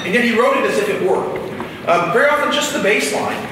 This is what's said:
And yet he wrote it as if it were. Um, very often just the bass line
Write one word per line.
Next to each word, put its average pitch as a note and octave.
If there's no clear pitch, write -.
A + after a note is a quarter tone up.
And F3+
yet A#3+
he A3+
wrote A#3+
it G#3
as -
if G#3
it -
were. -
Um, G3
very B3+
often D4
just C#4+
the B3
bass G3+
line -